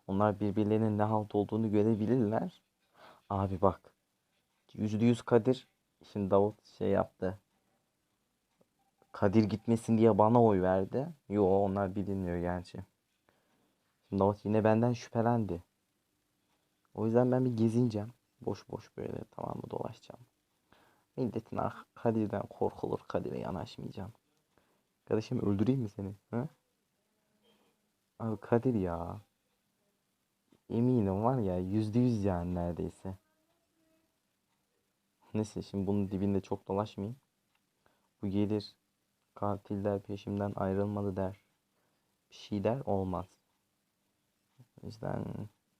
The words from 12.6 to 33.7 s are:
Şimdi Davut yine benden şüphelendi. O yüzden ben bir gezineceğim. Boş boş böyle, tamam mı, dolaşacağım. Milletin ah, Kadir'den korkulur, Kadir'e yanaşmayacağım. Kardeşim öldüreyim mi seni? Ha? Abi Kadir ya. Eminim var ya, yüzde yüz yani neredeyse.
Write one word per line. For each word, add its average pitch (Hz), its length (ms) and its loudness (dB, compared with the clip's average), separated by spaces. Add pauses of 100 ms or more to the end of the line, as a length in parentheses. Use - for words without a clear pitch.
Şimdi 98 100 0
Davut 101 260 2
yine 107 180 2
benden 113 300 4
şüphelendi. 113 680 -2 (1300)
O 107 120 -4
yüzden 123 260 4
ben 127 140 2
bir 123 120 0
gezineceğim. 113 560 2 (280)
Boş - 280 -8
boş - 280 -12
böyle, - 340 -8
tamam - 240 -8
mı, - 140 -10
dolaşacağım. - 520 -10 (960)
Milletin 113 400 -6
ah, - 280 -4 (100)
Kadir'den 107 520 0
korkulur, - 600 -4
Kadir'e 67 320 -4
yanaşmayacağım. - 720 -10 (920)
Kardeşim 110 360 -2
öldüreyim 107 400 2
mi 107 80 -6
seni? 98 260 -8 (160)
Ha? 120 160 -4 (1700)
Abi 110 180 -4
Kadir 120 360 0
ya. 92 480 -4 (1500)
Eminim 110 540 2
var 131 140 2
ya, 95 200 0
yüzde 104 420 0
yüz 120 240 2
yani 90 320 -2
neredeyse. 87 600 -6 (2250)